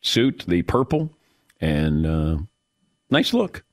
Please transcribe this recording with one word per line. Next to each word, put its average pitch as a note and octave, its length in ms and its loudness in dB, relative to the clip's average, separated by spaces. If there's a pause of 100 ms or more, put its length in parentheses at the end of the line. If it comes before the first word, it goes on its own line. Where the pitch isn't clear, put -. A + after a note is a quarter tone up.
suit, - 460 0
the F2 160 2
purple, D3+ 480 0 (500)
and, D#2 460 0
uh, D#2+ 300 0 (720)
nice - 240 0
look. A3+ 380 -2